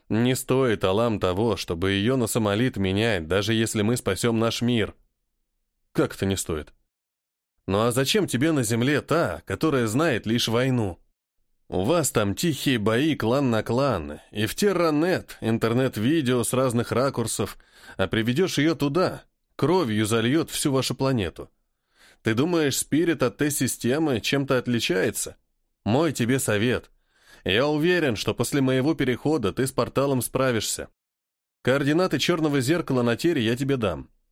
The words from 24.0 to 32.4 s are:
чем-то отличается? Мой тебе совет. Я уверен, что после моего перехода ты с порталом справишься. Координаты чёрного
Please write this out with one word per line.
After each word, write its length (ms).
чем-то 380
отличается? 800
Мой 280
тебе 280
совет. 500
Я 240
уверен, 480
что 180
после 260
моего 340
перехода 580
ты 120
с 60
порталом 520
справишься. 640
Координаты 560
чёрного 420